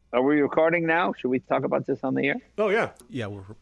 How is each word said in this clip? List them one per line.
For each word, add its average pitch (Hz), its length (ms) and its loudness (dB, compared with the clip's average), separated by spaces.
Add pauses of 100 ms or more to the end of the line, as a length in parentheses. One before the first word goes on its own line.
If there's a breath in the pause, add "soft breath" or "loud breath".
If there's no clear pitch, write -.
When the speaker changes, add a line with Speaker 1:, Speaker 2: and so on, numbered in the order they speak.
(120)
Speaker 1:
are 123 100 2
we 147 200 4
recording 165 440 2
now? 175 320 2
Should 127 120 -4
we 127 80 0
talk 135 260 -2
about 139 220 -2
this 135 160 -4
on 131 120 -2
the 135 140 0
air? 147 80 -2 (220)
Speaker 2:
Oh, 214 100 0
yeah. 196 220 0 (180)
Speaker 3:
Yeah, 113 200 -6
we're, 101 120 -10 (220)